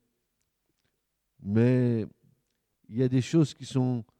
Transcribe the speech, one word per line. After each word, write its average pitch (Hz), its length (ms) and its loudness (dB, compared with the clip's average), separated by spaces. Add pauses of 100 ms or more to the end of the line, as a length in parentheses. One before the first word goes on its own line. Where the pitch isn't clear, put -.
(1400)
Mais 117 640 2 (840)
il 107 80 -10
y 127 80 0
a 131 40 0
des 127 140 0
choses 160 320 0
qui - 100 -18
sont 127 400 -2 (160)